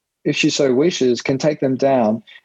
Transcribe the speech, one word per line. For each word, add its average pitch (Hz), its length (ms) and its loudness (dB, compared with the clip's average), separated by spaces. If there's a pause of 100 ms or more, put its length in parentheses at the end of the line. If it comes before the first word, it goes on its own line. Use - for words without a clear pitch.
(240)
if 147 120 -2
she 156 140 2
so 139 240 0
wishes, 127 480 0
can 135 160 -2
take 151 220 -2
them 131 160 -2
down 120 460 0 (220)